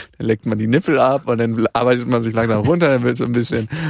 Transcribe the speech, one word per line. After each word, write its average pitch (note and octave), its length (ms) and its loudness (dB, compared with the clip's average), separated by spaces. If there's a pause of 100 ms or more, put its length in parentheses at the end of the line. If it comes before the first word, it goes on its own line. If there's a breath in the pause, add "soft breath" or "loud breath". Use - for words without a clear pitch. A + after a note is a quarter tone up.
(180)
dann A#2 80 -8
leckt A2+ 200 -2
man A2 120 -2
die A2 100 -2
Nippel C#3 320 2
ab C3 280 2
und A#2+ 100 0
dann A#2 360 0
arbeitet A#2+ 340 2
man A#2+ 140 0
sich A2+ 120 -2
langsam A2+ 280 0
runter, E3 260 2
dann B2+ 160 2
wird B2 140 0
so B2+ 80 -4
ein A#2+ 80 -2
bisschen A#2+ 340 -2 (220 loud breath)